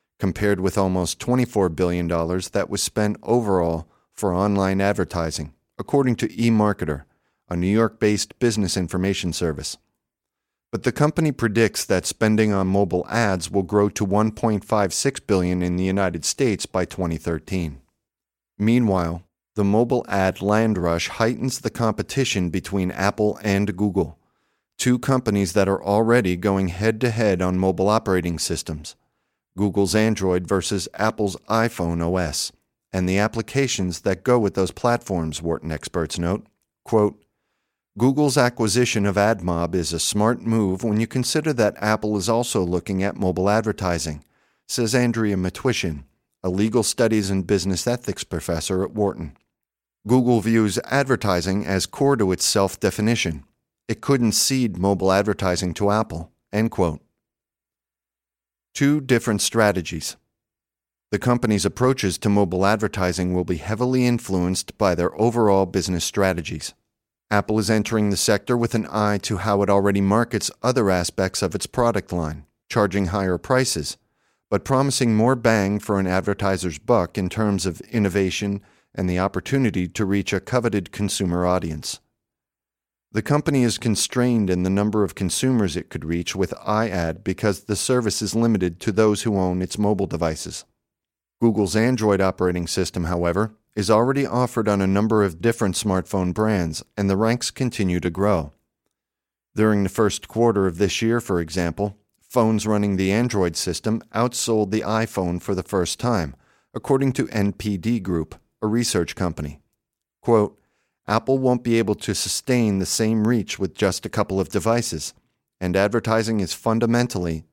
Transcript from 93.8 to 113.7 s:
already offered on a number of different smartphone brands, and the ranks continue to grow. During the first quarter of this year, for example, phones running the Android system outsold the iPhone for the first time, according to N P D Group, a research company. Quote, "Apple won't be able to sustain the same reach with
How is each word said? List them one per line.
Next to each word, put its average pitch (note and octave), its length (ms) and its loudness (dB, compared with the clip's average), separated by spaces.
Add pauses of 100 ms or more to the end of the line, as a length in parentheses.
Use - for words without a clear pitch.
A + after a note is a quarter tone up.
already C3 340 2
offered A#2+ 420 -2
on G2+ 140 2
a F#2+ 60 2
number G#2 360 2
of E2+ 160 -2
different G#2 360 0
smartphone F#2 580 -2
brands, F#2+ 500 -2 (140)
and G2+ 100 0
the G2 80 2
ranks A2+ 360 0
continue G2 480 -2
to F2 100 -2
grow. F2+ 420 0 (1000)
During G#2+ 300 2
the F#2 60 0
first - 380 0
quarter A2 380 2
of E2+ 140 -2
this F#2+ 200 0
year, A2+ 220 0
for F2+ 180 0
example, F2 560 -4 (240)
phones A2 460 0
running G#2 300 2
the F#2+ 160 2
Android G2+ 440 0
system A2 460 -4 (140)
outsold A2 560 0
the A2 100 0
iPhone G2 580 -2
for G2+ 140 -4
the F#2 80 -2
first - 380 -2
time, F#2+ 360 -2 (380)
according C3+ 400 0
to - 160 -2
N G2+ 240 0
P G#2 240 -4
D A2 220 -2
Group, F2 340 -4 (260)
a G#2+ 60 -4
research G#2+ 500 0
company. D2+ 440 -4 (640)
Quote, A2 360 2 (480)
"Apple A2+ 300 2
won't B2 260 2
be A#2 140 2
able G#2+ 180 0
to - 200 -4
sustain A2 640 0
the F2+ 80 -2
same A2 400 0
reach A#2 320 -2
with F#2+ 160 -4